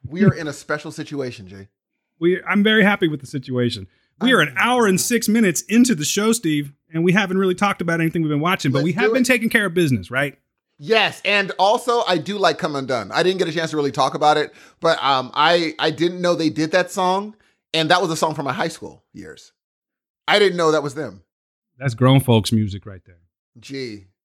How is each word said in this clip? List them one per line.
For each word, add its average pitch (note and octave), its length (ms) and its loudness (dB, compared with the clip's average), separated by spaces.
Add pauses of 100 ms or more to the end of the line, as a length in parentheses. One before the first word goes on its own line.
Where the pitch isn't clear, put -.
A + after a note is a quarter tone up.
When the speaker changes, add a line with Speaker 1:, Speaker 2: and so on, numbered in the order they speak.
Speaker 1:
We F3+ 160 0
are F#3+ 100 6
in D#3 140 -8
a C#3 40 -8
special D3+ 380 -8
situation, C3 560 -10
Jay. G2 220 -20 (500)
Speaker 2:
We, F3 260 0
I'm G3 200 2
very G#3+ 180 4
happy G3 260 4
with D3+ 120 -4
the B2 60 -16
situation. B2 600 -4 (340)
We B3+ 120 2
Speaker 1:
I A#3 40 6
Speaker 2:
are F3+ 40 4
an D3 160 0
hour A#3 300 2
and F#3 140 4
six A3+ 280 0
minutes G#3 340 2
into A#3 320 4
the D3 100 -4
show, G#3+ 280 0
Steve, D3+ 400 -2 (200)
and E3 120 -2
we F#3 80 4
haven't F#3+ 260 0
really F#3 160 0
talked G3+ 280 -2
about E3 180 -2
anything E3 220 0
we've D3+ 80 -2
been D3 100 0
watching, D#3+ 320 -2
but C#3 60 0
Speaker 1:
Let's C#3+ 80 0
Speaker 2:
we F3+ 80 0
have G#3+ 160 0
Speaker 1:
do - 20 0
Speaker 2:
been B3+ 100 2
Speaker 1:
it. A3+ 40 2
Speaker 2:
taking A#3+ 240 0
care G#3 160 0
of E3+ 80 -4
business, C3+ 360 0
right? C3+ 260 -4 (420)
Speaker 1:
Yes, F#3+ 460 0
and G3 340 0
also, A#3 460 2
I F3+ 140 0
do F3+ 200 -6
like E3+ 200 0
Come D#3+ 160 -4
Undone. B2 380 -6
I D3+ 100 0
didn't F#3 160 0
get F3+ 100 0
a D#3 40 -8
chance D#3+ 180 -4
to D3+ 60 -4
really C#3+ 160 0
talk C#3 220 0
about D3+ 240 4
it, D3 140 -4 (280)
but, E3 240 2
um, C3 300 0
I, E3 440 2
I D#3+ 120 0
didn't F3 320 -4
know F3 120 0
they D#3 160 -2
did D#3 220 -4
that F3+ 180 0
song, G3 460 -2 (380)
and D#3+ 160 0
that F3+ 120 4
was E3+ 80 -2
a D#3+ 60 -2
song D#3 180 -2
from C#3+ 120 -6
my B2+ 80 -4
high E3 140 -4
school - 440 -14
years. - 400 -20 (760)
I F#3 120 4
didn't F#3+ 180 4
know D#3+ 160 2
that D3+ 100 2
was C#3 120 -8
them. G#2+ 280 -10 (560)
Speaker 2:
That's C3 160 -4
grown B2+ 260 6
folks' A2+ 320 2
music G#2 340 -2
right F#2+ 180 -18
there. F2 160 -20 (400)
Speaker 1:
Gee. A2+ 460 -12 (180)